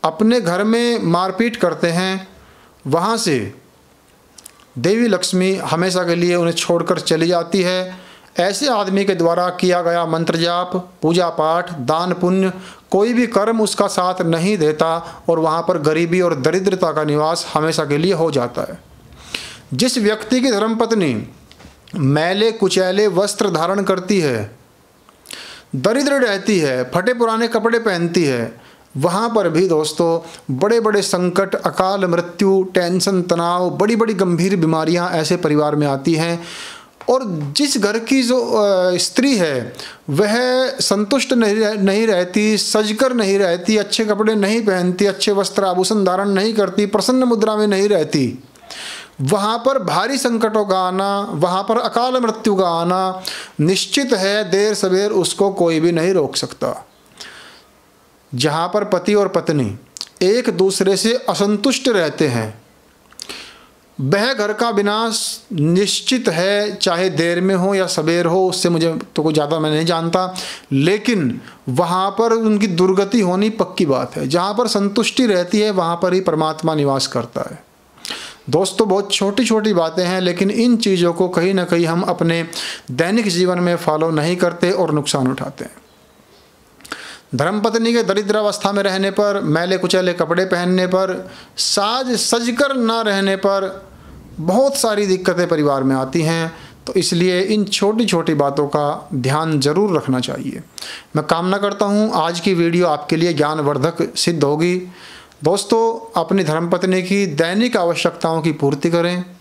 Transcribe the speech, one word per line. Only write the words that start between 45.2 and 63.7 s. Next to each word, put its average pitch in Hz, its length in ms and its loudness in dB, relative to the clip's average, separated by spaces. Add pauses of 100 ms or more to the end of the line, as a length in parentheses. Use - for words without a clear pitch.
वस्त्र 196 320 0
आभूषण 185 400 2
धारण 185 240 2
नहीं 202 260 2
करती, 202 320 0
प्रसन्न 254 380 2
मुद्रा 220 320 2
में 214 100 2
नहीं 202 220 2
रहती, 156 560 0 (760)
वहाँ 208 380 0
पर 269 200 -2
भारी 214 400 -2
संकटों 220 460 0
का 190 160 0
आना, 196 500 -2
वहाँ 180 320 0
पर 220 160 0
अकाल 247 420 0
मृत्यु 220 340 0
का 185 140 2
आना 185 540 0 (380)
निश्चित 220 520 2
है, 202 380 0
देर 208 240 2
सवेर 196 360 0
उसको 196 400 2
कोई 170 300 2
भी 175 120 2
नहीं 170 220 2
रोक 147 220 0
सकता। - 480 -6 (1500)
जहाँ 151 340 -2
पर 208 160 0
पति 196 300 0
और 202 140 4
पत्नी 147 500 0 (440)
एक 226 280 2
दूसरे 190 460 2
से 226 180 2
असंतुष्ट 202 760 0
रहते 160 400 2
हैं, 110 340 -4 (1400)